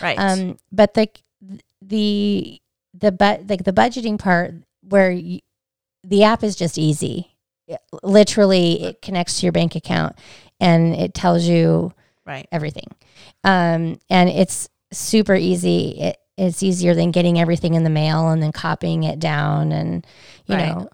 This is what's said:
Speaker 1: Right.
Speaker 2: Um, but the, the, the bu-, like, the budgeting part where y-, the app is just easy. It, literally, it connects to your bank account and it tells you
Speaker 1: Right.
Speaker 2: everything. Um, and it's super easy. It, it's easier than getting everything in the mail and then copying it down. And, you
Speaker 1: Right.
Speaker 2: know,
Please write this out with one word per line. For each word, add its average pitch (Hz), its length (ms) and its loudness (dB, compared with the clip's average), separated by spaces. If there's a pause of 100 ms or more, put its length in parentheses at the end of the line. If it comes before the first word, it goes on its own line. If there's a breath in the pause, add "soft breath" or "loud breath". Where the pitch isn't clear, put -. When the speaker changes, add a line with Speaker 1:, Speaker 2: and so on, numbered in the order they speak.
Speaker 1:
Right. 175 180 -4
Speaker 2:
Um, 190 380 -2 (160)
but 208 200 4
the, 214 160 0 (720)
the, 208 800 -2 (340)
the 202 180 0
bu-, 202 360 0
like, 185 160 -4
the 190 100 -2
budgeting 220 460 0
part 175 340 0 (280)
where 190 300 2
y-, 180 300 -8 (640)
the 196 200 4
app 220 200 2
is 208 140 -4
just 170 200 -4
easy. 156 520 -2 (360)
It, 165 140 -14 (240)
literally, 190 800 4
it 180 180 -10
connects 180 380 -6
to 175 60 -2
your 175 80 0
bank 170 220 0
account - 420 -4 (420 loud breath)
and 165 340 4
it 180 200 -4
tells 175 320 0
you 165 480 2 (320)
Speaker 1:
Right. 139 260 -14
Speaker 2:
everything. 151 360 -8 (580 soft breath)
Um, 170 540 2 (100)
and 180 200 4
it's - 380 -2 (240)
super 202 440 0
easy. 175 640 0
It, 170 180 -4 (200)
it's 185 260 -2
easier 180 300 2
than 170 180 2
getting 175 280 2
everything 170 340 0
in 165 120 2
the 160 40 2
mail 156 400 0
and 160 140 0
then 151 80 -2
copying 165 520 -4
it 156 160 -4
down. 151 520 -2
And, 160 340 -4 (400 loud breath)
you 196 100 -2
Speaker 1:
Right. 170 200 -2
Speaker 2:
know, 180 180 -10